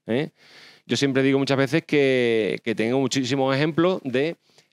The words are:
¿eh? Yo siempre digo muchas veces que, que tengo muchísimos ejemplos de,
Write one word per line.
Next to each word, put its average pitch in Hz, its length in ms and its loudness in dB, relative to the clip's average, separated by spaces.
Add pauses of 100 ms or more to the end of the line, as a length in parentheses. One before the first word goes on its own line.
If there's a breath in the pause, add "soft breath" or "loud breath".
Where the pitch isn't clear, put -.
¿eh? 135 260 -4 (540 loud breath)
Yo - 100 -4
siempre 135 260 0
digo 135 160 4
muchas 139 200 0
veces 135 280 0
que, 123 800 2
que 113 100 -2
tengo 113 260 0
muchísimos 131 560 0
ejemplos 160 480 0
de, 139 340 -2 (360 soft breath)